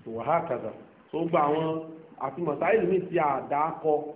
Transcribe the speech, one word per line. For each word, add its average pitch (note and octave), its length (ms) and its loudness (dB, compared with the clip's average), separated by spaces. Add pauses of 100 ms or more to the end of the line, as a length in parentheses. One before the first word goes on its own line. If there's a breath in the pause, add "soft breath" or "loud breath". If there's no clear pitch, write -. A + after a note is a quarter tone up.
Wa A2+ 200 -8
hakaza. C3 480 0 (340)
So, E3 200 -4
gba E3 140 2
àwọn D#3+ 440 2 (320)
àti C#3 260 -8
mọ̀sáìlì E3+ 460 2
mi F#3 120 4
ti E3 180 -4
àdá C#3+ 440 0 (100)
kọ D#3 200 0 (240)